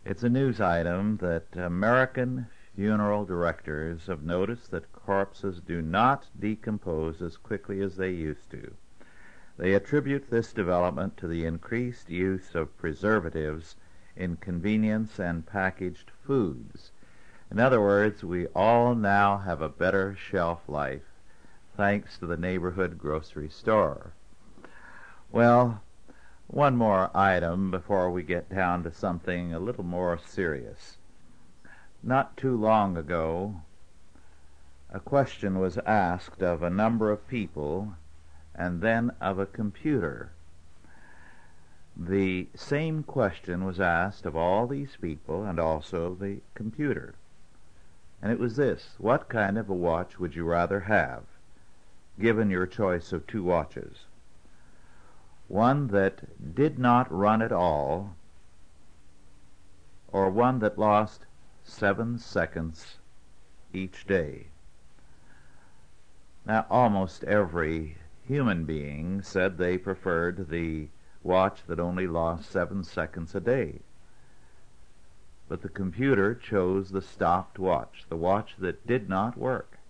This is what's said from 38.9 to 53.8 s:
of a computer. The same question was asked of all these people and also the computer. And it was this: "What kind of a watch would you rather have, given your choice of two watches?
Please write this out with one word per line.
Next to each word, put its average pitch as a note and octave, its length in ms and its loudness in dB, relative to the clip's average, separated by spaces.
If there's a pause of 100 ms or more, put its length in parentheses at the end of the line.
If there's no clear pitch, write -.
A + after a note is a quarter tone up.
of F#2+ 180 0
a G2 80 0
computer. G#2+ 840 -2 (1600)
The F#2 600 2
same D#3 480 -2
question F#2+ 600 0
was F#2 140 -4
asked F2+ 480 2
of D2+ 80 -4
all F#2 320 4
these C#3 340 -6
people E2 440 -4
and E2+ 160 -2
also E2 560 0
the G2 240 -6 (140)
computer. A2+ 600 -4 (1080)
And G#2 120 -2
it A2+ 80 0
was A#2 160 -2
this: C3 420 0
"What A2+ 300 2
kind G#2 300 2
of G2+ 120 -4
a F#2+ 40 0
watch E2+ 440 0
would E2 160 -4
you E2 80 -4
rather E2+ 380 2
have, E2+ 420 2 (960)
given G#2+ 320 4
your F#2 160 0
choice F#2 460 0
of E2+ 160 -4
two G2+ 160 -4
watches? - 600 -2 (1400)